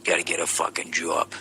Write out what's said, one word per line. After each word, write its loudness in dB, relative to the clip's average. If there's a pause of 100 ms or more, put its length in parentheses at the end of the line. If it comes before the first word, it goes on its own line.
Gotta 2
get 0
a 0
fucking -2
job. 0